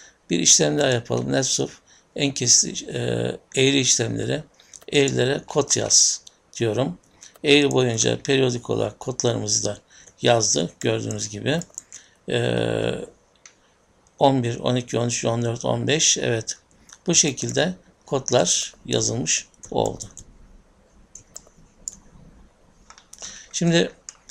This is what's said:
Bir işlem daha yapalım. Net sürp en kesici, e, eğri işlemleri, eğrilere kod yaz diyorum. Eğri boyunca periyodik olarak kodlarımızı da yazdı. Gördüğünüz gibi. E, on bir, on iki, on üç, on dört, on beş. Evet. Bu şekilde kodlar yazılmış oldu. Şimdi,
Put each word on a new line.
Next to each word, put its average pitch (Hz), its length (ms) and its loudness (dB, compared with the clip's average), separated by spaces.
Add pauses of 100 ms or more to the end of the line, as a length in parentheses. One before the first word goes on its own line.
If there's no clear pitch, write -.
(300)
Bir 175 100 0
işlem 151 380 4
daha 143 120 2
yapalım. 120 420 -2
Net 135 140 0
sürp 135 260 -2 (440)
en 143 160 0
kesici, - 540 0
e, - 140 -6 (560)
eğri 135 240 4
işlemleri, 120 640 0 (480)
eğrilere 135 560 2
kod - 280 0
yaz - 460 2 (380)
diyorum. 120 380 -2 (460)
Eğri 143 280 6
boyunca 120 500 0
periyodik 127 480 0
olarak 110 300 -2
kodlarımızı 110 680 -2
da 104 120 -4 (440)
yazdı. 120 580 2
Gördüğünüz 110 500 -4
gibi. 107 300 -4 (680)
E, 117 760 -2 (1120)
on 135 240 4
bir, 117 160 -4
on 123 160 0
iki, 123 240 -2
on 120 80 0
üç, 120 180 -4
on 120 160 0
dört, 117 240 -4
on 120 220 0
beş. 151 300 2
Evet. 120 400 -4 (500)
Bu 170 80 0
şekilde 135 580 0 (320)
kodlar - 680 0 (120)
yazılmış - 600 -2 (240)
oldu. - 320 -2 (3500)
Şimdi, 170 400 2 (400)